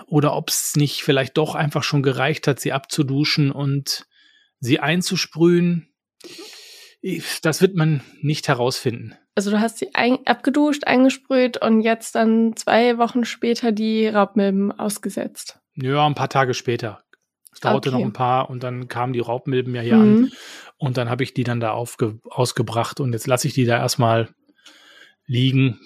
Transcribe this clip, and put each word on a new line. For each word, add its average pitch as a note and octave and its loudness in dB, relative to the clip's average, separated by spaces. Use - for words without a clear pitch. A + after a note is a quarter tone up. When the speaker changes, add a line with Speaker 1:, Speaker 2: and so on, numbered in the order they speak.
Speaker 1:
oder D3 2
ob's - -4
nicht D3 0
vielleicht C3+ 2
doch D#3 0
einfach D3+ -2
schon C#3+ 0
gereicht C3+ 0
hat, C#3+ 0
sie C#3+ -4
abzuduschen C#3 0
und C#3 -4
sie B2+ 0
einzusprühen. F3 0
Ich, E3 -8
das D#3+ 0
wird F#3+ 4
man D#3 2
nicht D3 -2
herausfinden. A#2+ -2
Speaker 2:
Also G3+ -2
du G#3 2
hast A3+ -2
sie - -6
ein-, B3 2
abgeduscht, D4 0
eingesprüht B3+ 2
und A3 4
jetzt A3+ -2
dann A3+ 2
zwei A#3 2
Wochen A#3 0
später A#3 -2
die A3 0
Raubmilben G3+ 0
ausgesetzt? - -8
Speaker 1:
Ja, C#3+ 0
ein D3 0
paar C3 -4
Tage C3 2
später. A#2 -6
Es - -20
dauerte C3 0
Speaker 2:
Okay. B2+ -4
Speaker 1:
noch B2 -2
ein B2+ -4
paar C3 -2
und B2 -10
dann B2 -8
kamen B2 -4
die A#2+ -2
Raubmilben B2+ -2
ja A#2+ -6
hier A#2+ 4
Speaker 2:
Mhm. A3 10
Speaker 1:
an. B3+ -2
Und B2+ -2
dann A#2+ -2
hab B2 -4
ich C3+ -4
die B2+ -2
dann A#2+ -2
da A2 -2
aufge-, A#2 -4
ausgebracht A#2 -2
und B2+ -2
jetzt A2+ -6
lass B2+ 0
ich C3 -2
die B2+ 2
da A#2 2
erstmal A#2 2
liegen. C3 2